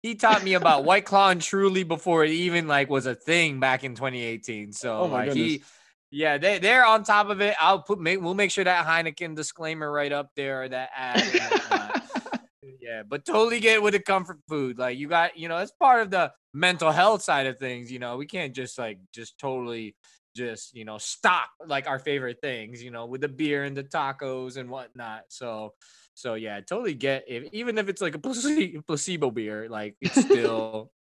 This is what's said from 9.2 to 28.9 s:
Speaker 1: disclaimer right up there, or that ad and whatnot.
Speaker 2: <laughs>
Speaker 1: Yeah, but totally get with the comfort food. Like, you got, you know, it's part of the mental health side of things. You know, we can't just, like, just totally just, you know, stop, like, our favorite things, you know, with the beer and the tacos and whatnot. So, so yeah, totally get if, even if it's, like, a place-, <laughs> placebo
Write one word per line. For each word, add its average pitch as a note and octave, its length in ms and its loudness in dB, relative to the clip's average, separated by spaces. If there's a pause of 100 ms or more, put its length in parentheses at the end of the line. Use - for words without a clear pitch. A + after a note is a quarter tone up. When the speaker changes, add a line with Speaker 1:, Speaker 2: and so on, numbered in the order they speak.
Speaker 1:
disclaimer D#3 560 -8
right D3 220 -2
up C#3+ 240 -4
there, C3+ 260 -4
or C3 60 -8
that B2+ 280 -8
ad B2+ 260 -2
and G3+ 180 0 (120)
whatnot. - 540 -2
Speaker 2:
<laughs> C5+ 60 -18 (680)
Speaker 1:
Yeah, A2+ 260 -10
but D3 200 -8
totally A#3 340 2
get A3 220 4
with G#3 100 4
the G3 80 2
comfort F#3 380 -2 (100)
food. C3 300 -4
Like, B2+ 180 -2
you C#3+ 120 -8
got, E3+ 280 2
you E3 120 -10
know, E3 100 -2
it's G3 140 -6
part B3+ 280 6
of G#3 100 0
the F3 220 2 (220)
mental E3 360 4
health F#3 320 6
side C#3 240 2
of C3 120 -4
things. B2 340 -8
You B2+ 60 -10
know, B2 180 -8
we C#3+ 80 -8
can't D3 300 -8
just, C3 240 -10
like, A2 200 -8 (140)
just A2+ 260 -18
totally A#2+ 560 -6 (400)
just, A#2 400 -10
you A2+ 120 -16
know, G#2+ 100 -12
stop, F3 520 0 (180)
like, C#3 200 -2
our C3+ 120 -2
favorite C3 420 -4
things, A#2+ 420 -8
you B2 80 -16
know, A#2 140 -12
with B2+ 160 -8
the C#3+ 80 -2
beer C#3+ 360 -2
and C#3 120 -8
the C#3 80 -8
tacos C3+ 720 -6
and B2+ 140 -12
whatnot. A#2 580 -14
So, A2 460 -10 (400)
so A#2+ 200 -8
yeah, G#2+ 260 -8
totally F#3+ 340 -6
get C3+ 340 -2
if, B2 240 -10
even A3+ 240 -4
if G3+ 140 -2
it's, F#3 100 -6
like, E3+ 140 -2
a D#3 40 -10
place-, B3 640 -2
<laughs> - 40 -20
placebo D3+ 440 -2